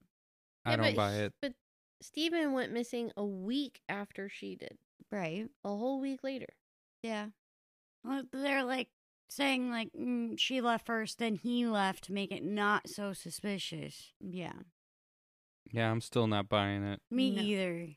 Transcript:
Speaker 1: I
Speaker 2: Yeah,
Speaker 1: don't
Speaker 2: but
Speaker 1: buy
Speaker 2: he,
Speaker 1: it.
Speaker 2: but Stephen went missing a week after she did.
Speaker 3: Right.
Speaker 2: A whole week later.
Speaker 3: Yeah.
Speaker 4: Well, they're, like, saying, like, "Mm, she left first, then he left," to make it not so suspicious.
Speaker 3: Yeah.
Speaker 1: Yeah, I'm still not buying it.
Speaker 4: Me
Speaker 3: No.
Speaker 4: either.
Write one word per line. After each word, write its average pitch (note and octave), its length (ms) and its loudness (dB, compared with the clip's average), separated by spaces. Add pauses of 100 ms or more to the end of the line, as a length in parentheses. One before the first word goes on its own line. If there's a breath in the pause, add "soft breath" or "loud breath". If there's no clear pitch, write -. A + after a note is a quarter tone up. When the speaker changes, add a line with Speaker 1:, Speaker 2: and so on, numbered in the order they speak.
(640)
Speaker 1:
I A#2+ 60 2
Speaker 2:
Yeah, A#2 60 6
Speaker 1:
don't A2 100 4
Speaker 2:
but G#2 100 4
Speaker 1:
buy G2+ 180 4
Speaker 2:
he, G#2 80 0
Speaker 1:
it. G#2 100 0 (100)
Speaker 2:
but C#4 120 -2 (460)
Stephen D#4+ 520 0
went B3+ 200 0
missing A#3 440 -2
a G3+ 80 0
week G#3 640 -2
after G3+ 400 -6
she G3 260 -10
did. - 240 -12 (320)
Speaker 3:
Right. G3 380 -2 (160)
Speaker 2:
A G3 40 -4
whole B3 320 0
week C4+ 220 -4
later. C4+ 320 -6 (480)
Speaker 3:
Yeah. G#3+ 260 -4 (760)
Speaker 4:
Well, C4+ 180 0 (100)
they're, C#4 320 2
like, B3+ 240 0 (420)
saying, C4 400 2
like, A3+ 220 -2
"Mm, A#3 460 0
she C4 220 2
left A#3 260 2
first, A3+ 320 -2
then A3+ 160 2
he A#3+ 320 2
left," G3 380 2
to F3+ 80 -8
make G3 180 0
it G3 140 -4
not G#3 440 2
so G3+ 240 -4
suspicious. - 1080 -6
Speaker 3:
Yeah. F3+ 420 -8 (1080)
Speaker 1:
Yeah, A2+ 180 4
I'm A2+ 100 2
still A#2 260 2
not G#2 220 2
buying G2+ 360 4
it. G2+ 160 -2 (100)
Speaker 4:
Me C4 200 2
Speaker 3:
No. G#3+ 120 2
Speaker 4:
either. F#3 540 0